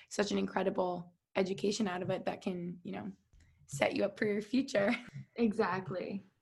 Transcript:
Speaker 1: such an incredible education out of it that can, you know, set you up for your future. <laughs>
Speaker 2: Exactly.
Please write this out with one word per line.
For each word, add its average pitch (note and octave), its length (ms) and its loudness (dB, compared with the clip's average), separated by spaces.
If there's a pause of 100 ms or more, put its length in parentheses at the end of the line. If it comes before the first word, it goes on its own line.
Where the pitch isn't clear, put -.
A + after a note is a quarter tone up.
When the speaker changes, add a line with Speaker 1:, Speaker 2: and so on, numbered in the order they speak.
Speaker 1:
such G3+ 220 0
an G3+ 80 2
incredible F#3 760 0 (240)
education G3 520 2
out F3+ 140 -2
of F3+ 80 -2
it F#3 160 0
that - 160 -4
can, F3 420 -4
you F#3+ 80 -8
know, G3+ 180 -8 (560)
set - 300 0
you G3+ 80 4
up G3+ 140 -2
for - 80 2
your G#3 160 0
future. A#3+ 600 2
<laughs> - 40 -16 (300)
Speaker 2:
Exactly. F#3+ 880 0 (160)